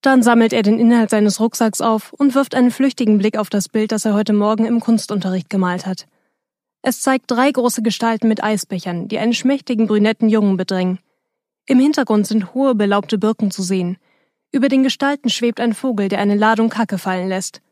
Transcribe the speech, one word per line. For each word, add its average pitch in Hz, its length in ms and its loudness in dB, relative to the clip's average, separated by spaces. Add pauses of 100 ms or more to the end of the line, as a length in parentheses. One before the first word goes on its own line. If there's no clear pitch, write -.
Dann 262 220 4
sammelt 233 280 4
er 226 120 0
den 214 160 2
Inhalt 233 320 4
seines 208 280 2
Rucksacks 226 400 -2
auf 220 320 -2
und 277 220 0
wirft 269 220 0
einen 247 160 2
flüchtigen 233 480 0
Blick 214 180 0
auf 214 120 -4
das 202 200 -2
Bild, 214 220 -2
das 214 120 -4
er 214 120 0
heute 214 180 0
Morgen 214 320 0
im 233 140 0
Kunstunterricht 196 720 -2
gemalt 180 360 -2
hat. 185 220 -8 (760)
Es - 200 -4
zeigt 262 280 -2
drei 254 220 2
große 240 320 -2
Gestalten 226 440 -2
mit 214 160 0
Eisbechern, 190 640 -4
die 214 120 -6
einen 233 140 0
schmächtigen 254 520 0
brünetten 214 420 2
Jungen 208 300 2
bedrängen. 185 420 -2 (680)
Im 254 120 4
Hintergrund 254 460 2
sind 214 300 -2
hohe, 262 180 2
belaubte 202 460 0
Birken 214 320 0
zu - 100 -8
sehen. 185 360 -4 (540)
Über 269 160 0
den 269 140 2
Gestalten 277 480 -2
schwebt 240 300 -2
ein 233 140 0
Vogel, 208 360 -2
der - 100 -2
eine 202 160 2
Ladung 220 340 2
Kacke 214 280 -4
fallen 185 320 -4
lässt. 190 320 -8 (100)